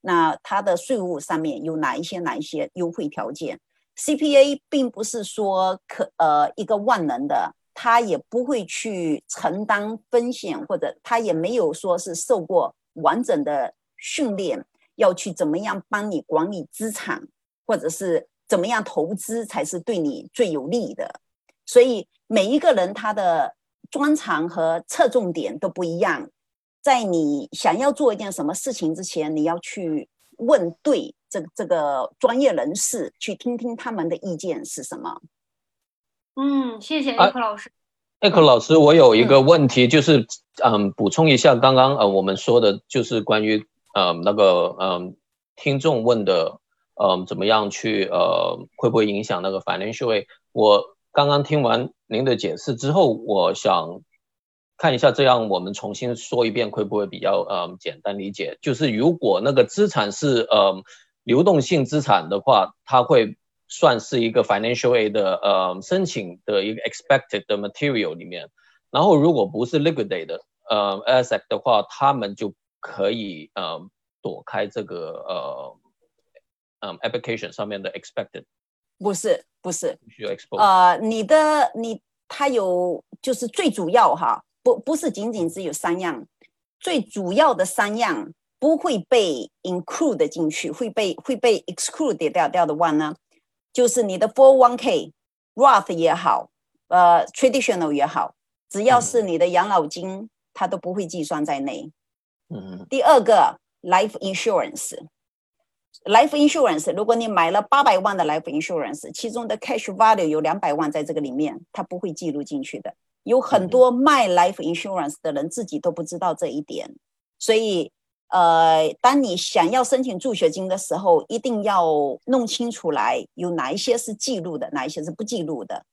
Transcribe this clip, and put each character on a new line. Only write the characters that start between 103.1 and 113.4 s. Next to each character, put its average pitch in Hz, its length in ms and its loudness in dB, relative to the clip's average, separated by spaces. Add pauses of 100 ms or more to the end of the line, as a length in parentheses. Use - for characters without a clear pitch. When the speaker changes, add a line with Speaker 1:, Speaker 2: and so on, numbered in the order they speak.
Speaker 1:
个， 202 380 4 (240)
life 185 380 0
insurance。 190 800 -4 (1040)
Life 233 280 4
insurance， 277 640 2
如 208 120 -2
果 226 100 2
你 226 120 -4
买 175 240 2
了 202 100 2
八 277 220 2
百 196 160 4
万 196 180 -2
的 170 80 0
life 156 180 -2
insurance， 147 720 -6
其 - 160 -10
中 233 180 -8
的 208 120 -4
cash 233 260 -6 (100)
value 214 300 4
有 151 160 0
两 160 180 -2
百 151 140 -2
万 151 180 -2
在 151 120 -4
这 156 100 -6
个 151 80 -2
里 135 100 -6
面， 139 300 -4 (100)
它 - 120 -10
不 180 160 -10
会 185 120 -6
计 160 180 -8
入 143 120 -6
进 143 220 -8
去 - 160 -12
的。 - 140 -14 (300)
有 240 160 2
很 196 280 0